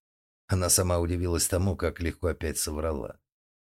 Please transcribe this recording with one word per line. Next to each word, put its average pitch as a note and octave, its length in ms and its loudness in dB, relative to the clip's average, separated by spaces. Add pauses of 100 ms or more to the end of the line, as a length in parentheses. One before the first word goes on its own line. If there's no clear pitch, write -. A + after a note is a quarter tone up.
(480)
Она F#2 220 2
сама F2+ 300 4
удивилась E2+ 480 0
тому, F#2 280 2
как - 240 -4
легко E2 280 -2
опять D#2 300 -4
соврала. D2+ 640 -4 (460)